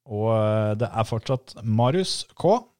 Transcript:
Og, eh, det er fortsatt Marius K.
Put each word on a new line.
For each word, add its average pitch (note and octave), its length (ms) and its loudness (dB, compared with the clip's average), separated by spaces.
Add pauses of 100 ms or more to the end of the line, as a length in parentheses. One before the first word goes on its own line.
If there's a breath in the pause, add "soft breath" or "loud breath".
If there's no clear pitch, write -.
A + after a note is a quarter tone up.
Og, A2 240 -2
eh, G#2+ 440 2
det A2+ 120 -2
er A2+ 160 -2
fortsatt - 600 -4
Marius B2 580 0 (140)
K. F3 180 2 (260)